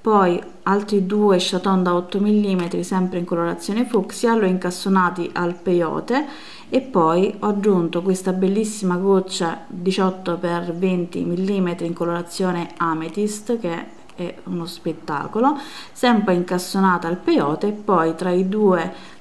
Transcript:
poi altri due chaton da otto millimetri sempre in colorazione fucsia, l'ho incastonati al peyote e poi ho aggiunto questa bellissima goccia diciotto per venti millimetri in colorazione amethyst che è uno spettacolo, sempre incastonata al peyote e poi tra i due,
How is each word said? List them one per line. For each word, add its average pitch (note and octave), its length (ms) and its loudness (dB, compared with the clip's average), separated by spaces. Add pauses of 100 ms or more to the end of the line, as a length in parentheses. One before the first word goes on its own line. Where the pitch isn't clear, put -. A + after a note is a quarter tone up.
poi G3 420 4 (200)
altri G3+ 420 0
due G#3 340 4
chaton F#3 440 2
da F3+ 120 2
otto F3+ 260 -2
millimetri F#3+ 640 2
sempre F#3 360 0
in F3 80 -4
colorazione F3 580 -2
fucsia, A3+ 500 0
l'ho A3 120 2
incastonati F#3 880 0
al F3 200 -2
peyote F3 720 0 (440)
e B3+ 100 2
poi F#3 600 2
ho G#3 80 -2
aggiunto F#3+ 520 2
questa F#3 320 0
bellissima F#3+ 640 0
goccia F#3 680 0
diciotto F#3 720 -2
per F3 360 -2
venti F3 480 -2
millimetri F3+ 600 -2
in E3+ 80 -4
colorazione E3+ 840 -2
amethyst F3 800 -4
che E3+ 400 -8 (160)
è F3 200 -8 (100)
uno F3 200 -6
spettacolo, F3 920 -2 (340)
sempre G#3+ 400 4
incastonata F3+ 760 0
al F3 120 -2
peyote F3 500 2
e G#3+ 40 -2
poi F3 420 2
tra F3+ 160 -2
i F#3 180 2
due, F#3 440 2 (280)